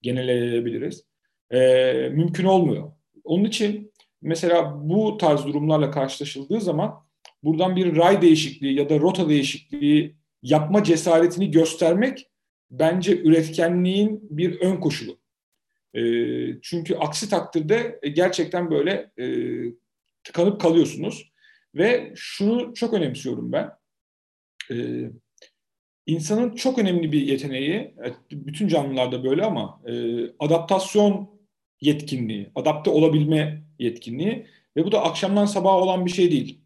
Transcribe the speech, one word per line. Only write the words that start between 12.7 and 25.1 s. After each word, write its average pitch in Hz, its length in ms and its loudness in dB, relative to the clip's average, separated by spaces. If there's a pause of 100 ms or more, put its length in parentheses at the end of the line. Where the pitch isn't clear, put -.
bence 170 520 0
üretkenliğin 180 960 2 (100)
bir 175 300 -2
ön 185 160 0
koşulu. 120 420 -6 (760)
E, 117 80 -4 (600)
çünkü 165 320 -6
aksi 156 360 -4
takdirde, 185 720 -2
e, 143 60 -4
gerçekten 175 640 -2
böyle, 156 480 -2
e, 123 80 -8 (1000)
tıkanıp 202 360 0
kalıyorsunuz. - 720 0 (420)
Ve 214 420 0
şunu 233 580 -4
çok 233 200 -4
önemsiyorum 127 580 -4
ben. 156 180 -4 (1000)
E, 123 60 -8 (1300)